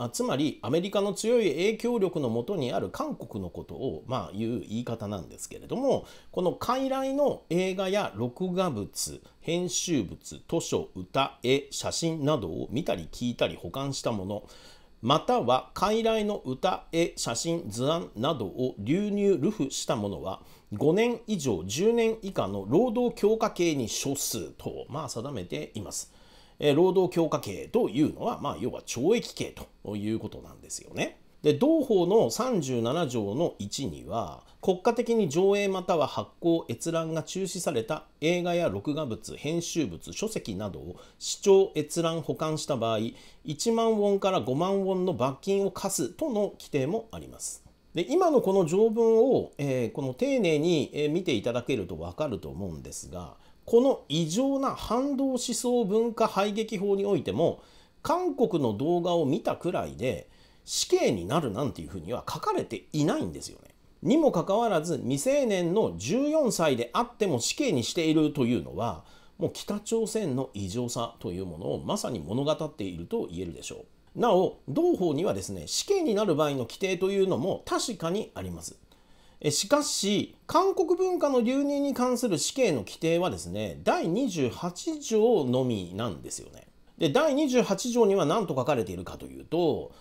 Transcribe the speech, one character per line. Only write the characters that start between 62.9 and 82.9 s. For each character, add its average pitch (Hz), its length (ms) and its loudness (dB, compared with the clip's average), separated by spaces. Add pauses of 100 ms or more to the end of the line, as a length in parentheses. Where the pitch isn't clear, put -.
い 147 120 2
な 269 140 2
い 247 60 -4
ん 85 60 -6
で 69 120 -12
す - 60 -12
よ 50 120 -18
ね。 - 140 -20 (260)
に 226 160 4
も 302 140 6
か 170 120 0
か 185 120 0
わ 233 140 2
ら 170 120 2
ず、 160 160 -2
未 120 220 -2
成 269 260 2
年 180 300 0
の 143 220 2
十 220 320 0
四 302 220 2
歳 151 260 2
で 117 160 -4
あ 233 80 2
っ 240 140 -4
て 208 120 0
も 131 120 0
死 - 160 -2
刑 277 160 0
に 123 120 2
し - 100 -4
て 160 140 0
い 156 80 4
る 151 180 4
と 127 140 2
い 120 80 2
う 82 80 -2
の 65 120 -12
は、 95 280 -4 (340)
も 170 120 -2
う - 40 -4
北 - 280 -6
朝 226 260 -2
鮮 180 280 -2
の - 200 -2
異 98 140 -6
常 120 200 -4
さ 120 300 -6
と 95 120 -6
い 87 80 -6
う 98 60 -6
も 82 140 -10
の 90 140 -4
を - 60 -4
ま 151 180 -2
さ - 120 -4
に 113 100 -4
物 107 260 -4
語 156 60 0
っ 151 220 -4
て - 100 -8
い 165 140 -6
る 170 80 -8
と 233 240 -4
言 175 120 -8
え 185 40 -4
る 170 80 -8
で - 80 -14
し - 100 -12
ょ - 140 -14 (300)
う。 160 40 -8
な 220 140 4
お、 180 340 2
同 330 280 2
法 175 180 0
に 160 120 0
は 147 100 0
で 95 80 -6
す - 60 -10
ね、 90 180 -10
死 - 180 -2
刑 392 160 2
に 247 140 2
な 214 100 2
る 170 80 2
場 151 140 4
合 143 40 0
の 139 80 -2
規 - 200 -6
定 190 180 0
と 190 140 0
い 196 100 2
う 190 60 4
の 147 100 0
も 156 300 -2
確 285 300 -2
か 165 120 -4
に 202 240 -4
あ - 80 -10
り - 80 -8
ま - 140 -10
す。 - 160 -14 (640)
え、 147 100 0
し - 180 -2
か 294 140 4
し、 196 520 0 (120)
韓 370 280 4
国 349 220 2
文 370 200 0
化 285 120 2
の 254 100 4
流 262 240 2
入 285 160 0
に 285 140 0
関 247 240 2
す 247 100 0
る 170 100 2
死 - 160 -2
刑 233 200 2
の 120 60 0
規 - 200 -10